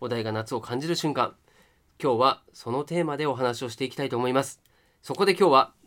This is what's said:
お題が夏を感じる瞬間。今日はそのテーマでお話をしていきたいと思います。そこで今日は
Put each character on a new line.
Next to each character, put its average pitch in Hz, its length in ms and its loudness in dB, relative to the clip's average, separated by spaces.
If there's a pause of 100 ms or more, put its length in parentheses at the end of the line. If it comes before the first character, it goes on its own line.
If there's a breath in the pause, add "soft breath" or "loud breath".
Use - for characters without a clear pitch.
お 123 80 -6
題 117 140 -2
が 110 80 -4
夏 110 240 -4
を 117 40 -2
感 123 200 -6
じ 151 80 -6
る 175 80 -2
瞬 156 180 -2
間。 123 220 -2 (640)
今 135 120 2
日 113 60 0
は 131 220 2 (100)
そ - 200 -10
の 139 120 -2
テ 160 180 -2
ー 165 40 0
マ 147 100 -4
で 147 120 -2
お 131 80 0
話 120 260 -2
を 127 80 -6
し 113 60 -12
て 135 100 -4
い 127 60 -6
き - 40 -16
た 147 80 -4
い 135 60 -4
と 123 80 -2
思 123 100 0
い 127 60 0
ま 135 100 4
す。 - 160 -10 (440)
そ - 100 -10
こ - 100 0
で 196 100 4
今 180 160 4
日 - 20 6
は 135 200 6 (160)